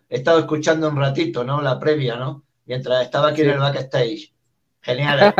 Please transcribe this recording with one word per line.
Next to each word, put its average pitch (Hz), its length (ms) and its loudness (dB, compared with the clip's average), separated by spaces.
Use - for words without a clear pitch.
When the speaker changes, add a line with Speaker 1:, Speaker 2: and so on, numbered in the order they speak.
Speaker 1:
He 123 80 -4
estado 160 220 4
escuchando 156 500 0
un 147 80 -4
ratito, 139 460 -2
¿no? 143 180 -4
La 131 180 -2
previa, 143 360 0
¿no? 135 280 -8
Mientras 127 380 -2
estaba 147 260 0
aquí 151 120 0
en 143 80 4
Speaker 2:
Sí. - 20 4
Speaker 1:
el 139 80 0
backstage. 135 720 -2
Genial, 143 380 0
¿eh? 208 200 6